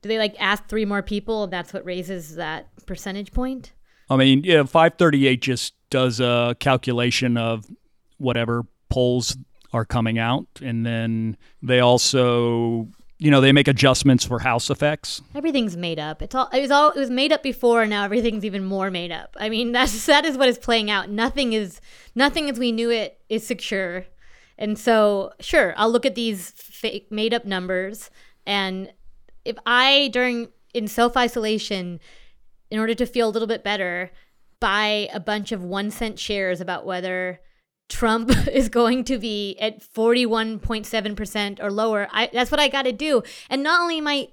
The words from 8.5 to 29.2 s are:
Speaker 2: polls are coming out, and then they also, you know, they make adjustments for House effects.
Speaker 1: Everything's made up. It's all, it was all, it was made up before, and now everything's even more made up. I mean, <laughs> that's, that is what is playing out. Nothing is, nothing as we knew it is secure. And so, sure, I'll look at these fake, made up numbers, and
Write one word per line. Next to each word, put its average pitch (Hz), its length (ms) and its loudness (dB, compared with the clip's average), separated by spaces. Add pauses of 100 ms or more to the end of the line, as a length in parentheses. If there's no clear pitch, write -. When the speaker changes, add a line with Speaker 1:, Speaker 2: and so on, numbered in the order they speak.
Speaker 2:
polls 123 480 0 (360)
are 113 120 -2
coming 113 340 0
out, 117 280 -2 (140)
and 117 240 -4
then 113 520 -2 (260)
they 123 160 2
also, 120 1080 2 (300)
you 151 120 4
know, 139 100 8
they 135 120 8
make 143 160 6
adjustments 131 560 6
for 123 160 -4
House 123 280 0
effects. - 540 -2 (100)
Speaker 1:
Everything's 269 440 -2
made 165 240 -6
up. 156 220 -8
It's - 120 -12
all, 262 180 0
it 262 80 2
was 277 120 0
all, 294 180 6
it 285 80 -6
was 269 100 -2
made 262 240 0
up 302 120 0
before, 233 380 2
and 214 80 0
now 202 120 -2
everything's 214 420 -2
even 196 200 -6
more 190 260 -2
made 175 220 -6
up. - 260 -12
I 214 100 -6
mean, 226 240 -2
<laughs> - 0 -
that's, 220 340 0
that 302 180 6
is 294 120 -2
what 262 120 4
is 240 100 0
playing 226 320 0
out. 196 180 -2
Nothing 233 440 -2
is, 208 280 -4 (360)
nothing 285 340 0
as 233 80 -6
we 240 140 0
knew 233 180 -2
it 220 380 -2
is 220 180 -4
secure. 185 600 -6 (520)
And 214 180 -4
so, 214 600 2
sure, 240 380 2
I'll 220 140 2
look 240 140 0
at 269 120 0
these 220 340 -6
fake, - 640 -10
made 220 200 -2
up 233 120 -4
numbers, 190 680 -6 (340)
and 190 480 -4 (520)